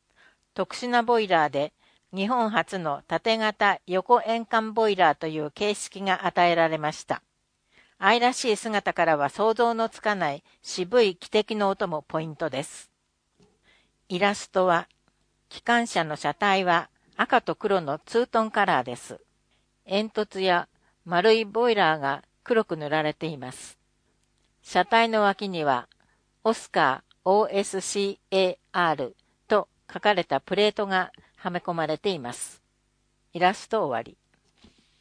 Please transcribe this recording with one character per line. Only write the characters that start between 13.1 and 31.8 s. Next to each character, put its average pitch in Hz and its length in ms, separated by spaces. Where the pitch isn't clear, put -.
イ 180 100
ラ 202 160
ス - 140
ト 185 160
は、 175 240
機 - 140
関 233 260
車 170 160
の 151 140
車 - 160
体 196 320
は 170 240
赤 233 260
と 165 140
黒 196 240
の 151 200
ツ - 220
ー 247 40
ト 226 180
ン 220 80
カ 202 140
ラ 156 160
ー - 20
で 123 120
す。 - 240
煙 208 240
突 208 320
や 180 260
丸 180 280
い 226 120
ボ 220 240
イ 226 60
ラ 160 220
ー - 20
が 139 240
黒 220 220
く 170 100
塗 147 140
ら 151 140
れ 151 100
て - 140
い 156 100
ま 127 140
す。 - 260
車 180 220
体 226 240
の 220 120
脇 202 260
に 175 160
は、 127 240
オ 226 100
ス - 160
カ 143 380
ー、 - 160
オ 202 220
ー - 60
エ 196 120
ス 190 160
シ 196 400
ー 190 60
エ 185 140
ー - 60
ア 175 180
ー 147 40
ル 131 200
と 208 220
書 180 80
か 208 140
れ 175 120
た 139 160
プ - 140
レ 208 140
ー - 40
ト 208 140
が 185 240
は - 140
め 175 80
込 180 140
ま 165 140